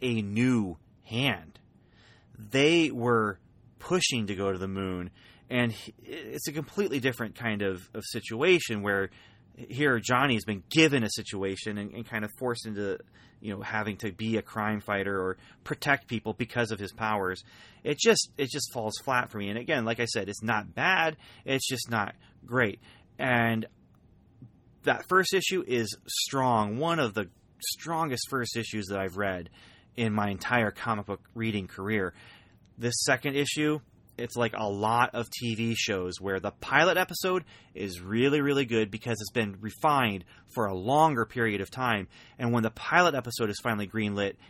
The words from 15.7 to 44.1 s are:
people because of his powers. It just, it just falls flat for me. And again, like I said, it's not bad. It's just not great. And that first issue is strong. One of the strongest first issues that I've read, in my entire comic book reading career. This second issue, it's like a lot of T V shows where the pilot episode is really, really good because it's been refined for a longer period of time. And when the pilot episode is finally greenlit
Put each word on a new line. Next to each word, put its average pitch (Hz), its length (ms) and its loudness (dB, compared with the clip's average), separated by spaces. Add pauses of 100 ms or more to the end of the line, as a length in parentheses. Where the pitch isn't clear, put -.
people 110 240 -4
because 117 400 -2
of 104 60 -6
his 98 140 -8
powers. 104 500 -2 (420)
It 147 140 -2
just, - 380 4
it 135 140 -2
just - 220 -6
falls 107 220 -4 (100)
flat 127 260 0
for 110 80 -8
me. 101 100 -4
And 107 100 -4
again, 131 260 -2
like 117 160 0
I 117 60 0
said, 101 220 -4
it's 101 140 -8
not 107 320 -2
bad. 165 420 2 (280)
It's 135 220 0
just 123 240 -4
not 110 240 0 (300)
great. 120 360 0 (380)
And 117 480 2 (1160)
that - 260 2
first 185 240 6
issue 185 340 2
is 117 300 0 (100)
strong. 120 720 2
One 165 200 2
of 117 160 2
the 101 140 -2 (320)
strongest 160 680 -4
first 123 280 -2
issues 107 300 -4
that 98 120 -2
I've 95 180 -4
read, 92 320 -2 (480)
in 113 160 0
my 104 180 2
entire 107 400 2
comic 107 360 -4
book 98 140 -6 (140)
reading 110 320 -2
career. 98 480 -2 (640)
This 120 160 -2 (100)
second 139 320 0
issue, 151 440 0 (380)
it's 117 180 -6
like 117 200 0
a 107 120 -2
lot 110 460 4
of 117 160 -4
T 117 240 -4
V 113 200 0
shows 92 460 -2
where 95 200 -2
the 101 100 -4
pilot 160 460 2
episode 185 480 -2 (300)
is 92 260 -8
really, 120 400 2
really 139 240 2
good 110 260 2
because 110 300 -4
it's 107 120 -10
been 104 280 -2
refined 110 640 2 (300)
for 113 120 0
a 98 80 -2
longer 127 520 4
period 110 340 0
of 98 100 -6
time. 113 380 0 (300)
And 120 140 0
when 120 100 4
the 110 80 2
pilot 170 440 4
episode 120 360 -2
is 101 120 -6
finally 104 240 -2
greenlit 101 500 -2 (140)